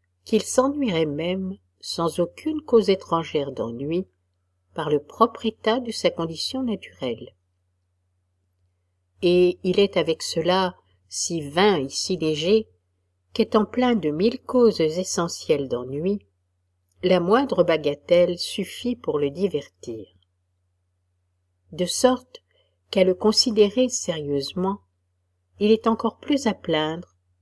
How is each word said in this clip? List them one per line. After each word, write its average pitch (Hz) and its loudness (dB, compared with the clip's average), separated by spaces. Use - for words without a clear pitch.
qu'il 214 0
s'ennuierait 254 0
même, 185 -4
sans - -4
aucune 302 -4
cause 208 4
étrangère 160 0
d'ennui, 135 -6
par 151 -2
le 147 2
propre - 0
état 220 -2
de 240 -10
sa 185 0
condition 165 -6
naturelle. 180 -8
Et 180 4
il 185 2
est 202 4
avec 160 0
cela 185 0
si - -4
vain 175 4
et 135 -2
si - -4
léger, 160 0
qu'étant 214 2
plein 247 2
de 165 0
mille 196 0
causes 240 4
essentielles 160 0
d'ennui, 135 -4
la 180 4
moindre 185 2
bagatelle 165 2
suffit - -6
pour 151 -2
le 143 0
divertir. 139 -6
De 165 -2
sorte - -6
qu'à 190 0
le 185 0
considérer 214 0
sérieusement, 160 -4
il 208 4
est 220 2
encore 226 -2
plus 277 0
à 196 0
plaindre 160 -4